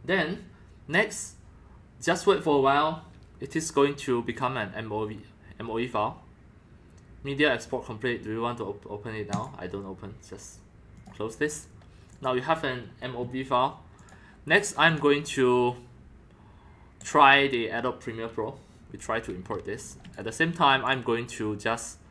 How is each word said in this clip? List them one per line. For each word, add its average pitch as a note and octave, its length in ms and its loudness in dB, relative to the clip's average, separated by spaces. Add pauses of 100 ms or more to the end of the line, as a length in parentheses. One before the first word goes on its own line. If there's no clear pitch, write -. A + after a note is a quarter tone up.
Then F3 380 0 (420)
next, G3 500 -2 (680)
just E3+ 260 2
wait E3+ 160 4
for D3 140 4
a - 20 6
while. D3 460 2 (340)
It - 160 -10
is D#3+ 160 -2
going C#3+ 240 4
to B2 260 0
become B2 360 -4
an G2+ 180 -4
M A2 160 -8
O G#2+ 140 -2
V, A2 160 -10 (400)
M A2+ 80 -10
O A2+ 100 -2
E B2 80 -2
file. A2 340 -2 (1000)
Media C#3 300 4
export A#2 320 -6
complete. A#2 360 -4
Do G#2+ 80 -10
you A2+ 120 -4
want A#2+ 160 -2
to A2+ 80 -6
op-, - 240 -10
open G#2+ 260 -10
it G#2 160 -6
now? A2+ 260 -6
I F#2 100 -10
don't G2 180 -8
open. F#2+ 280 -14 (160)
Just - 300 -18 (560)
close A2+ 220 -8
this. - 300 -4 (540)
Now C3 120 -2
you B2 80 0
have D#3+ 240 0
an B2 240 -6 (120)
M B2+ 140 -8
O B2 80 -6
V C3 220 -6
file. C3 360 0 (640)
Next, - 320 2
I'm D#3 200 6
going C#3+ 260 4
to B2 540 4 (1200)
try C#3 460 8
the A#2 220 0
Adobe B2 320 -2
Premiere A2+ 260 -8
Pro. A2+ 300 -6 (340)
We - 80 -14
try A2+ 220 -4
to G2+ 120 -8
import F2+ 300 -8
this. - 320 -10 (220)
At G2+ 80 -12
the A2 80 -6
same E3 180 0
time, C#3 320 4
I'm B2+ 180 0
going A#2 260 0
to G#2+ 280 -4
just - 440 -4 (120)